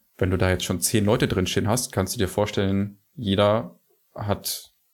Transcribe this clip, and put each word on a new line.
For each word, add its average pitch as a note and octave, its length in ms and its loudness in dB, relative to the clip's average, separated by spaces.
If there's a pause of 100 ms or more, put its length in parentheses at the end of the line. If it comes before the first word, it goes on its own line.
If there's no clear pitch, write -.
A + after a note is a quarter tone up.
(160)
Wenn F#2 140 2
du F#2 80 2
da F#2 120 2
jetzt F2+ 140 0
schon F2+ 160 -2
zehn G#2+ 240 0
Leute B2 240 2
drinstehen F#2+ 400 0
hast, B2+ 240 -2
kannst F#2+ 220 -2
du - 40 -6
dir F#2+ 100 0
vorstellen, G2+ 680 -2 (160)
jeder G#2 640 2 (360)
hat - 600 -6 (200)